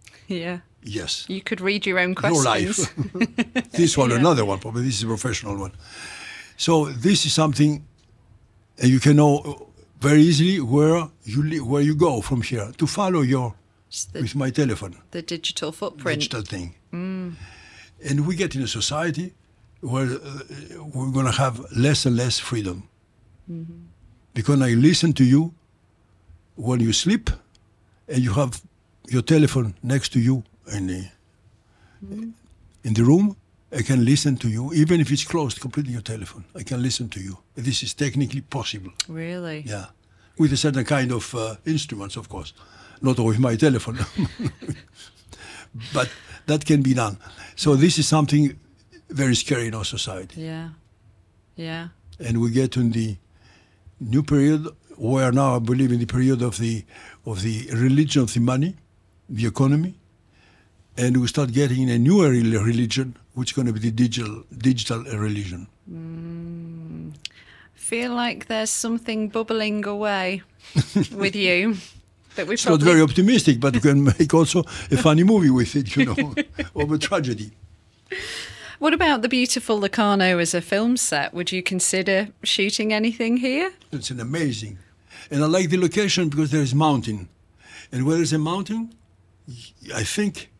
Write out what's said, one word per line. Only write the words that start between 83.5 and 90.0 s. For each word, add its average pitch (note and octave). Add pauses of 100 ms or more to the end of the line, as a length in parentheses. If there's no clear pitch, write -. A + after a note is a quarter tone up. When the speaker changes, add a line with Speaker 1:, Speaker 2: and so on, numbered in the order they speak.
Speaker 2:
It's C#3
an B2
amazing. A2+ (520)
And C#3+
I D3+
like F3
the F#3
location F3+
because D3
there D3+
is C3
mountain. B2 (640)
And B2+
where D#3+
there's D#3+
a D#3+
mountain, G3 (1040)
I A#2